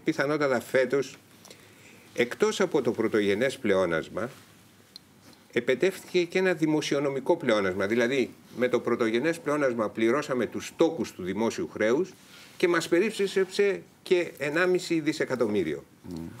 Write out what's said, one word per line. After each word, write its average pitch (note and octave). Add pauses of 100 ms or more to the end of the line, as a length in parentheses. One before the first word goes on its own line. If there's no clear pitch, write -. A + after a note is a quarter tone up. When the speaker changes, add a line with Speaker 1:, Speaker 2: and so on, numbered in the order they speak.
Speaker 1:
πιθανότατα C#3+
φέτος, C3 (1000)
εκτός G#3
από F3+
το A#2
πρωτογενές G#2+
πλεόνασμα, F2+ (1200)
επετεύχθηκε E3+
και E3+
ένα F#3
δημοσιονομικό D3
πλεόνασμα. G2
Δηλαδή, A#2+ (260)
με A#2+
το A#2+
πρωτογενές A#2+
πλεόνασμα C3
πληρώσαμε A#2
τους G2
στόκους D#3+
του F#2
δημόσιου F#2+
χρέους A#2 (460)
και F3+
μας E3
περίψεψε F#3+ (200)
και F3
ενάμιση F3
δισεκατομμύριο. A#2 (260)
Speaker 2:
Mm. F2+ (260)